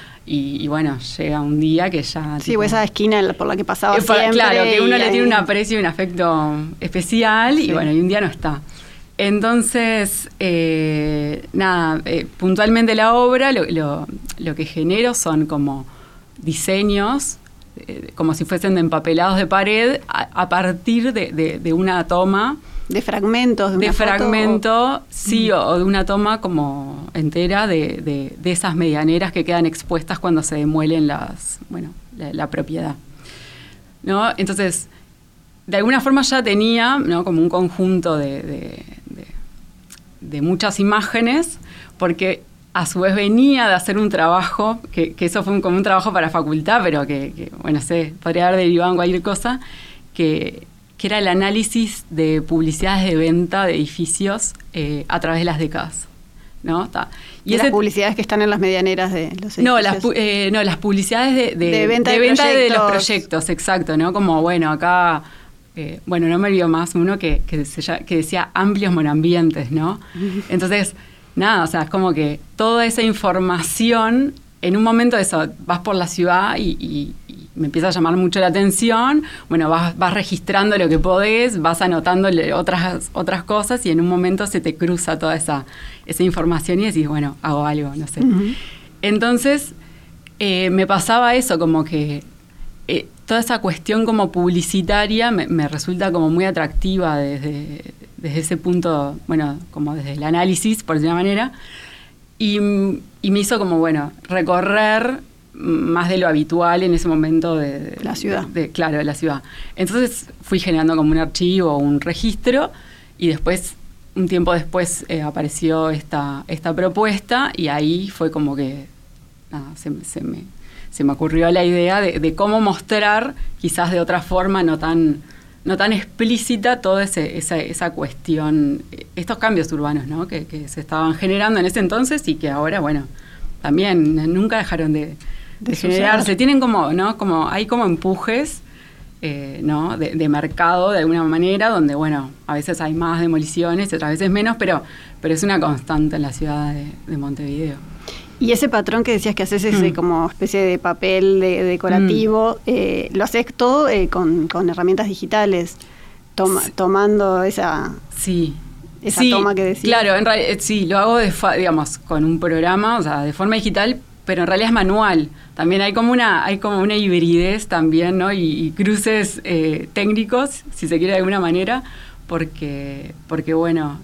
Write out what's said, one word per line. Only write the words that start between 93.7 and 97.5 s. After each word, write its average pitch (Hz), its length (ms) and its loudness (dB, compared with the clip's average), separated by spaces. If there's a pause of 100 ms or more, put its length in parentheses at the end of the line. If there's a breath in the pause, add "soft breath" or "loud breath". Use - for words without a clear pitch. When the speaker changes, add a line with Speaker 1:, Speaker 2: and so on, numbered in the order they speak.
Speaker 1:
como 214 260 2
publicitaria 196 1000 0
me, 190 180 0
me 156 200 0
resulta 180 440 -2
como 165 180 2
muy 175 160 2
atractiva 170 720 0
desde, 143 640 -6 (320)